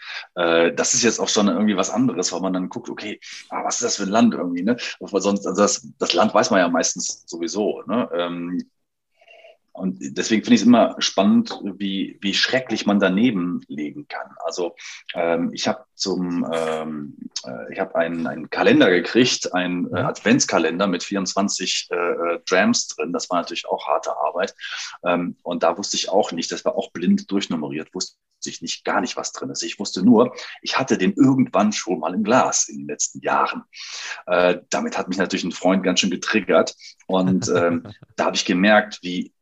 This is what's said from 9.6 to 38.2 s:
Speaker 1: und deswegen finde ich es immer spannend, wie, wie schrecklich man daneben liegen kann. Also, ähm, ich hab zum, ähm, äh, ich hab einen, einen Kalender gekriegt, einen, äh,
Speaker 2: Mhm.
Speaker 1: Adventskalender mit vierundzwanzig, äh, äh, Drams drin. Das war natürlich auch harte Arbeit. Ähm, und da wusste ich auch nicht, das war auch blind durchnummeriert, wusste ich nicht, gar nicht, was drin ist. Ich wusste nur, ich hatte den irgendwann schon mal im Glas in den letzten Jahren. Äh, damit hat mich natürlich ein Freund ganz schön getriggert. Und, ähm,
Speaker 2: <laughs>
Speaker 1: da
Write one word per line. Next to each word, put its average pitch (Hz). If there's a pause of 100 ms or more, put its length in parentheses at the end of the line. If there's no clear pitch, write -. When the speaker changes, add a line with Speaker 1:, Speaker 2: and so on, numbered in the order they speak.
Speaker 1:
und 92
deswegen 110
finde 120
ich 104
es 117
immer 117
spannend, 110
wie, 98
wie 98
schrecklich -
man 101
daneben 95
liegen 73
kann. - (160)
Also, 85 (420)
ähm, 85
ich -
hab - (100)
zum, 90
ähm, 78 (280)
äh, 64
ich 92
hab -
einen, 82
einen 73
Kalender 104
gekriegt, 101
einen, 90
äh, -
Speaker 2:
Mhm. -
Speaker 1:
Adventskalender 98
mit 87
vierundzwanzig, 98
äh, 90
äh, 85
Drams -
drin. 82
Das 82
war 87
natürlich 82
auch -
harte -
Arbeit. 85 (480)
Ähm, 87
und 85
da 87
wusste -
ich -
auch 101
nicht, -
das 82
war -
auch -
blind 92
durchnummeriert, 80
wusste - (300)
ich -
nicht, -
gar 101
nicht, -
was -
drin -
ist. -
Ich -
wusste -
nur, 120 (280)
ich -
hatte 120
den 131
irgendwann 127
schon 87
mal 80
im 107
Glas 107
in -
den -
letzten -
Jahren. 71 (600)
Äh, 90 (100)
damit 110
hat 92
mich 92
natürlich 92
ein 87
Freund 92
ganz 92
schön 92
getriggert. - (300)
Und, 92
ähm, 85
Speaker 2:
<laughs> -
Speaker 1:
da 85